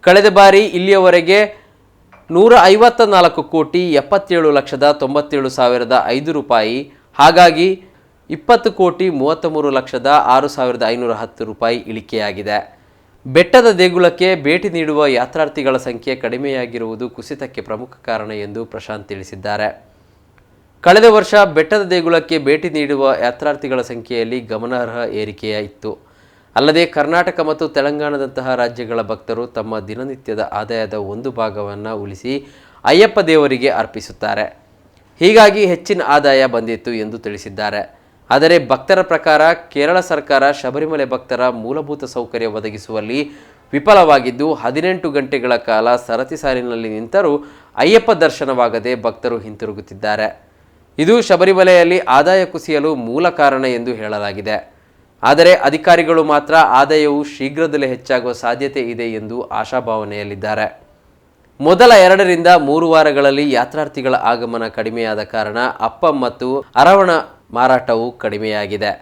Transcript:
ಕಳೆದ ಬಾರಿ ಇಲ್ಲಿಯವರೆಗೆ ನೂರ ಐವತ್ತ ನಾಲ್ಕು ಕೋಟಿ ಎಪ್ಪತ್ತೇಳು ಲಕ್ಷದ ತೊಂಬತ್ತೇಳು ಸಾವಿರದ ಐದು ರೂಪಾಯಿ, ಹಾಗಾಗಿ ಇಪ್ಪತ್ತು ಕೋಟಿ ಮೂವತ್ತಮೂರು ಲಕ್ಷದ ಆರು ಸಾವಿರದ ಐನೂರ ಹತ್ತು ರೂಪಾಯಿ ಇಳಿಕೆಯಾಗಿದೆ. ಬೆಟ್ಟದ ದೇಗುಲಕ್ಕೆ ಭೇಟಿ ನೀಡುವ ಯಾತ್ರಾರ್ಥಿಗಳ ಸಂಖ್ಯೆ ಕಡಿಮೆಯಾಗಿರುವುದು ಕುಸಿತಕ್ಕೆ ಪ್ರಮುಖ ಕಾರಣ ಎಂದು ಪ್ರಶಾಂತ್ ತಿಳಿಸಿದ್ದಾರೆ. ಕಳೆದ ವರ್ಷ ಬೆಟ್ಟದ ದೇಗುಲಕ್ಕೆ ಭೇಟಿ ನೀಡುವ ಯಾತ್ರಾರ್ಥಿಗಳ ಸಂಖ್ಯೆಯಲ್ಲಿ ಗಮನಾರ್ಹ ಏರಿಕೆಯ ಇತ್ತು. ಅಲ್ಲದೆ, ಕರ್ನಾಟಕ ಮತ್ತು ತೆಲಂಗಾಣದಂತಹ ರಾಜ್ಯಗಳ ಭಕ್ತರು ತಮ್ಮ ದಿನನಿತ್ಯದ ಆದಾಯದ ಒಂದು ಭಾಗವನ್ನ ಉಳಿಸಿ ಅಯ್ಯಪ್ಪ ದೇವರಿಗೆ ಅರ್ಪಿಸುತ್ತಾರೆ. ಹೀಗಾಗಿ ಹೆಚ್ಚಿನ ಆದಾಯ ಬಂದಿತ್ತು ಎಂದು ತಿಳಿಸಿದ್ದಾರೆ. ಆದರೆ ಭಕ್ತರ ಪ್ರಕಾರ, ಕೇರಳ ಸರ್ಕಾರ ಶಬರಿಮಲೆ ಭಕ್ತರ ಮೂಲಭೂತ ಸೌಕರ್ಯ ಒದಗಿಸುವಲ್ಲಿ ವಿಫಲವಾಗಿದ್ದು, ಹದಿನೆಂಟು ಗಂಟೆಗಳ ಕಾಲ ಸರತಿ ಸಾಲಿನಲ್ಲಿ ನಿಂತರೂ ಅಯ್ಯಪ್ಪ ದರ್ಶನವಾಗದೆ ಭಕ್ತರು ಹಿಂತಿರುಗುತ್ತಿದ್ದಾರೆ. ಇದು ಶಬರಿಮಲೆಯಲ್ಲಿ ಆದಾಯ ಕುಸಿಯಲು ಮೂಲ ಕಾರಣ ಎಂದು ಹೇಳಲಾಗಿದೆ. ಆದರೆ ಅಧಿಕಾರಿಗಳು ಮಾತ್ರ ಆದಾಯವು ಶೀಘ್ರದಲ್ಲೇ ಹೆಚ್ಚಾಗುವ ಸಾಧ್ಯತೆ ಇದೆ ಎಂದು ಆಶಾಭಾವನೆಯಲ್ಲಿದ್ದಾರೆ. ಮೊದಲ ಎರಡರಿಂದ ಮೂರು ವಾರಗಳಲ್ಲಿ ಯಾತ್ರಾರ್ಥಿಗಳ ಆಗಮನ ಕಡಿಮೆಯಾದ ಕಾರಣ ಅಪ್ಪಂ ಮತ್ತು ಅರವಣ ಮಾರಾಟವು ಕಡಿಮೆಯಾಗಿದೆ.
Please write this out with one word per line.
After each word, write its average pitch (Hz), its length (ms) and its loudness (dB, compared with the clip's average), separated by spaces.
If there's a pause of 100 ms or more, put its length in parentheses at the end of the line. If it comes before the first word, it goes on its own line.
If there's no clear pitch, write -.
ಕಳೆದ 202 260 6
ಬಾರಿ 196 320 6 (160)
ಇಲ್ಲಿಯವರೆಗೆ 185 600 4 (880)
ನೂರ 202 240 6 (200)
ಐವತ್ತ 233 420 4
ನಾಲ್ಕು 170 260 2 (140)
ಕೋಟಿ 165 280 -2 (100)
ಎಪ್ಪತ್ತೇಳು 165 580 0
ಲಕ್ಷದ 139 400 0
ತೊಂಬತ್ತೇಳು 139 680 -4
ಸಾವಿರದ 123 480 2
ಐದು 139 320 -4
ರೂಪಾಯಿ, 117 400 0 (380)
ಹಾಗಾಗಿ 165 520 6 (600)
ಇಪ್ಪತ್ತು 226 420 0
ಕೋಟಿ 180 380 -2
ಮೂವತ್ತಮೂರು 151 600 -2
ಲಕ್ಷದ 131 400 -4 (240)
ಆರು 135 140 2
ಸಾವಿರದ 123 360 -4 (100)
ಐನೂರ 120 280 -4
ಹತ್ತು 117 220 -12
ರೂಪಾಯಿ 113 340 -4 (140)
ಇಳಿಕೆಯಾಗಿದೆ. 104 680 -6 (680)
ಬೆಟ್ಟದ 175 420 4 (100)
ದೇಗುಲಕ್ಕೆ 180 500 2 (160)
ಭೇಟಿ 175 300 -2
ನೀಡುವ 151 320 0
ಯಾತ್ರಾರ್ಥಿಗಳ 135 680 -2
ಸಂಖ್ಯೆ 127 400 -8
ಕಡಿಮೆಯಾಗಿರುವುದು 120 880 -8 (100)
ಕುಸಿತಕ್ಕೆ 131 440 -14
ಪ್ರಮುಖ 113 300 -12 (160)
ಕಾರಣ 107 240 -6 (140)
ಎಂದು 104 200 -12
ಪ್ರಶಾಂತ್ 107 440 -14
ತಿಳಿಸಿದ್ದಾರೆ. 104 580 -8 (1160)
ಕಳೆದ 214 320 8
ವರ್ಷ 208 180 0 (220)
ಬೆಟ್ಟದ 202 280 0 (100)
ದೇಗುಲಕ್ಕೆ 165 440 0
ಭೇಟಿ 151 380 0
ನೀಡುವ 139 340 0 (140)
ಯಾತ್ರಾರ್ಥಿಗಳ 131 680 -4
ಸಂಖ್ಯೆಯಲ್ಲಿ 117 480 -6 (140)
ಗಮನಾರ್ಹ 117 440 -6 (260)
ಏರಿಕೆಯ 107 360 -8 (100)
ಇತ್ತು. 107 240 -12 (640)
ಅಲ್ಲದೆ, 156 300 2
ಕರ್ನಾಟಕ 170 540 -2
ಮತ್ತು 156 280 -4
ತೆಲಂಗಾಣದಂತಹ 143 840 -4
ರಾಜ್ಯಗಳ 120 480 -4
ಭಕ್ತರು 110 440 -8 (120)
ತಮ್ಮ 110 220 -8 (100)
ದಿನನಿತ್ಯದ 120 640 -10
ಆದಾಯದ 107 420 -6 (180)
ಒಂದು 120 200 -10 (100)
ಭಾಗವನ್ನ 104 480 -8 (140)
ಉಳಿಸಿ 101 300 -10 (500)
ಅಯ್ಯಪ್ಪ 202 340 4 (140)
ದೇವರಿಗೆ 139 380 2 (120)
ಅರ್ಪಿಸುತ್ತಾರೆ. 107 640 -8 (720)
ಹೀಗಾಗಿ 208 460 6
ಹೆಚ್ಚಿನ 180 360 -2 (140)
ಆದಾಯ 139 300 4
ಬಂದಿತ್ತು 117 480 -6
ಎಂದು 110 240 -8
ತಿಳಿಸಿದ್ದಾರೆ. 104 640 -8 (460)
ಆದರೆ 156 260 4 (140)
ಭಕ್ತರ 185 320 2
ಪ್ರಕಾರ, 156 400 2 (300)
ಕೇರಳ 156 280 0
ಸರ್ಕಾರ 143 520 -2
ಶಬರಿಮಲೆ 147 600 -4
ಭಕ್ತರ 123 300 -6 (180)
ಮೂಲಭೂತ 143 440 -10
ಸೌಕರ್ಯ 117 520 -8
ಒದಗಿಸುವಲ್ಲಿ 110 640 -8 (520)
ವಿಫಲವಾಗಿದ್ದು, 143 760 2 (160)
ಹದಿನೆಂಟು 165 480 -4
ಗಂಟೆಗಳ 127 440 -2 (140)
ಕಾಲ 113 260 2 (120)
ಸರತಿ 127 300 -6
ಸಾಲಿನಲ್ಲಿ 123 580 -6
ನಿಂತರೂ 151 360 -2 (460)
ಅಯ್ಯಪ್ಪ 190 340 4 (140)
ದರ್ಶನವಾಗದೆ 123 680 -2 (120)
ಭಕ್ತರು 117 340 -6
ಹಿಂತಿರುಗುತ್ತಿದ್ದಾರೆ. 107 880 -8 (720)
ಇದು 165 160 2 (140)
ಶಬರಿಮಲೆಯಲ್ಲಿ 185 720 4 (160)
ಆದಾಯ 185 280 2
ಕುಸಿಯಲು 151 460 -4 (160)
ಮೂಲ 151 240 -2 (100)
ಕಾರಣ 135 240 2 (140)
ಎಂದು 120 220 -6
ಹೇಳಲಾಗಿದೆ. 101 580 -6 (640)
ಆದರೆ 214 320 6 (140)
ಅಧಿಕಾರಿಗಳು 160 560 2
ಮಾತ್ರ 151 300 0 (260)
ಆದಾಯವು 147 440 0
ಶೀಘ್ರದಲ್ಲೇ 143 680 -4
ಹೆಚ್ಚಾಗುವ 123 480 -4
ಸಾಧ್ಯತೆ 131 480 -4
ಇದೆ 117 180 -8 (120)
ಎಂದು 110 180 -10 (240)
ಆಶಾಭಾವನೆಯಲ್ಲಿದ್ದಾರೆ. 107 1080 -6 (920)
ಮೊದಲ 185 300 6 (140)
ಎರಡರಿಂದ 180 460 4 (180)
ಮೂರು 160 240 0
ವಾರಗಳಲ್ಲಿ 143 580 2
ಯಾತ್ರಾರ್ಥಿಗಳ 131 640 -4 (180)
ಆಗಮನ 117 360 -6
ಕಡಿಮೆಯಾದ 110 540 -6 (120)
ಕಾರಣ 107 240 -6 (300)
ಅಪ್ಪಂ 156 280 -2 (100)
ಮತ್ತು 127 240 -8 (320)
ಅರವಣ 190 280 4 (460)
ಮಾರಾಟವು 120 500 0 (160)
ಕಡಿಮೆಯಾಗಿದೆ. 104 680 -6 (120)